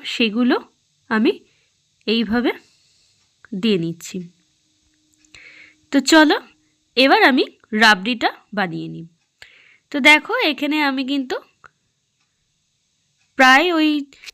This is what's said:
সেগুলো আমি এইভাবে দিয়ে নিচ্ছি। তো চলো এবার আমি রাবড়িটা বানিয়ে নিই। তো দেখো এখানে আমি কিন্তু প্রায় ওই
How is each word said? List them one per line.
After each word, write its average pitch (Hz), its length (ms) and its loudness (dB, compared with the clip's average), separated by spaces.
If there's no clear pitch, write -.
সেগুলো 240 420 0
আমি 233 220 0
এইভাবে 226 440 -2
দিয়ে 214 220 0
নিচ্ছি। 170 320 -12
তো 277 60 2
চলো 311 240 6
এবার 277 240 4
আমি 277 140 0
রাবড়িটা 220 480 0
বানিয়ে 165 360 -8
নিই। 165 120 -16
তো - 40 -8
দেখো 302 260 2
এখানে 294 260 -6
আমি 269 120 -6
কিন্তু 277 240 -6
প্রায় 269 280 6
ওই 311 100 0